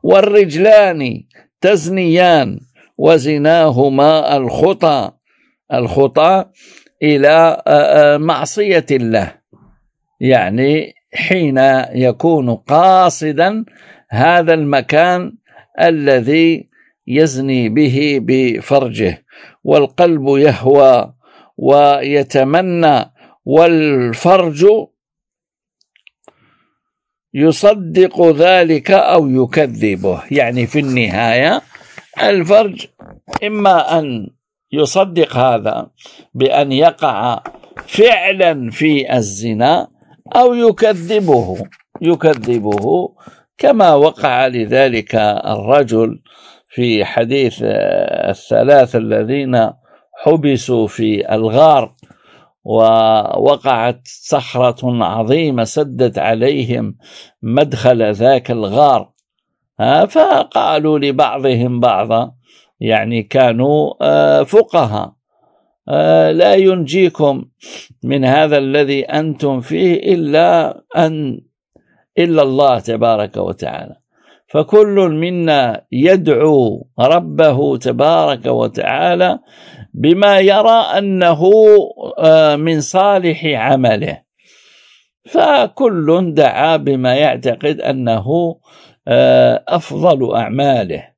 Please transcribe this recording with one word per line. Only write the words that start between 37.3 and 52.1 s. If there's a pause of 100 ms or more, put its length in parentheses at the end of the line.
فعلاً
في
الزنا (480)
أو
يكذبه، (440)
يكذبه (420)
كما
وقع
لذلك (300)
الرجل (480)
في
حديث،
آه،
الثلاثة
الذين (540)
حبسوا
في
الغار، (680)